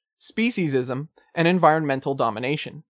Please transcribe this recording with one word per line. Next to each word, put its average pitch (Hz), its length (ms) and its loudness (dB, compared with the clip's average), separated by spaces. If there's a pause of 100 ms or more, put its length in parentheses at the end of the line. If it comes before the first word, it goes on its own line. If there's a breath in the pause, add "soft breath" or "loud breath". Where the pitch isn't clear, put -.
(220)
speciesism 143 880 -2 (260 soft breath)
and 165 140 2
environmental 156 680 2
domination. 131 760 -4